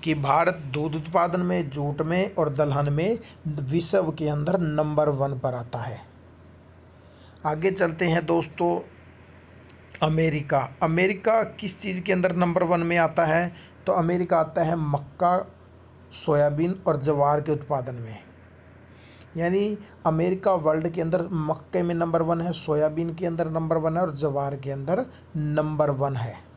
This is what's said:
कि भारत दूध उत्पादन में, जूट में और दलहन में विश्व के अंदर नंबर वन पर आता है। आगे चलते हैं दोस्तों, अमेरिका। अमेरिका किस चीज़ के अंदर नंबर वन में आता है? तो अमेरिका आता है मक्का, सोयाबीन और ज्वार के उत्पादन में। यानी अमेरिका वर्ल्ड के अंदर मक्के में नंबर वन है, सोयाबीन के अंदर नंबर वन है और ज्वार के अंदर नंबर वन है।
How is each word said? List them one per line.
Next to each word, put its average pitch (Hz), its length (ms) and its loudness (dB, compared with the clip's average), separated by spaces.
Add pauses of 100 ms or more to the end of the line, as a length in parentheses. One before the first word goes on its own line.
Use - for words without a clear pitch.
कि 160 120 0
भारत 147 400 4 (180)
दूध 151 220 -2
उत्पादन 175 440 0
में, 180 300 0
जूट 143 320 -4
में 180 340 0
और 156 160 2
दलहन 143 420 0
में 190 240 0 (440)
विश्व 165 500 0
के 160 180 -4
अंदर 151 300 0
नंबर 151 520 2
वन 139 280 -2
पर 127 140 -2
आता 120 260 -8
है। 113 200 -8 (1500)
आगे 156 260 0
चलते 175 340 0
हैं 165 200 2
दोस्तों, 170 420 0 (1400)
अमेरिका। 156 560 0 (240)
अमेरिका 190 580 2 (120)
किस - 280 -12
चीज़ 185 200 -6
के 185 120 0
अंदर 180 220 2
नंबर 180 280 2
वन 170 180 2
में 170 160 0
आता 165 280 2
है? 170 260 2 (360)
तो 190 60 2
अमेरिका 175 460 2
आता 160 240 0
है 165 140 2
मक्का, 156 600 0 (760)
सोयाबीन 147 640 2 (120)
और 151 160 2
ज्वार 143 380 2
के 151 100 -2
उत्पादन 135 440 -4
में। 110 240 -12 (1160)
यानी 196 400 0 (280)
अमेरिका 180 480 2
वर्ल्ड 160 360 2
के 170 120 -4
अंदर 165 300 0
मक्के 160 520 -2
में 170 120 0
नंबर 165 280 0
वन 165 180 0
है, 175 120 -2
सोयाबीन 156 640 0
के 180 100 -4
अंदर 165 240 -2
नंबर 160 280 0
वन 160 200 0
है 175 40 2
और 160 160 -2
ज्वार 139 400 -2
के 135 140 -8
अंदर 160 340 -2 (320)
नंबर 151 540 0
वन 135 240 -2
है। 117 200 -6 (220)